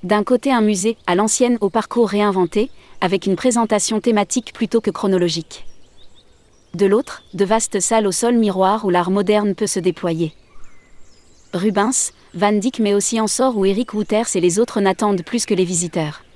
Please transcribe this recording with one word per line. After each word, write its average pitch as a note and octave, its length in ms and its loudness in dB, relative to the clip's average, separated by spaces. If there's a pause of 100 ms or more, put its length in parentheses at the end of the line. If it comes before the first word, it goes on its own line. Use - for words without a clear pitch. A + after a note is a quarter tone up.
D'un G3+ 220 0
côté B3+ 260 2
un A#3+ 120 2
musée G#3+ 340 0 (100)
à F3+ 80 0
l'ancienne A3+ 460 2
au G3+ 80 0
parcours A3+ 400 0
réinventé, G3+ 600 0 (320)
avec F#3 240 0
une F#3+ 100 2
présentation A3+ 640 0
thématique A3 520 0
plutôt A3+ 280 0
que G#3+ 100 -2
chronologique. F3 760 -2 (1080)
De F#3+ 100 0
l'autre, G#3 380 0 (100)
de G3 120 0
vastes G3+ 360 0
salles A3 260 0
au F#3 60 0
sol A#3 240 0
miroir G3+ 480 2
où F#3+ 60 0
l'art F3 200 2
moderne G3+ 440 2
peut G#3 120 -4
se - 120 -2
déployer. E3+ 540 -2 (1200)
Rubens, G3+ 600 0 (200)
Van G#3 200 2
Dyck G#3 260 0
mais G3+ 160 2
aussi A3 260 0
Ensor B3 360 0
ou G3 80 0
Eric G3 280 0
Wouters G#3+ 440 -2
et F3+ 40 0
les F3 180 2
autres A3+ 220 0
n'attendent G3 420 0
plus - 240 -4
que G#3+ 80 0
les F#3 100 2
visiteurs. E3+ 600 -4 (120)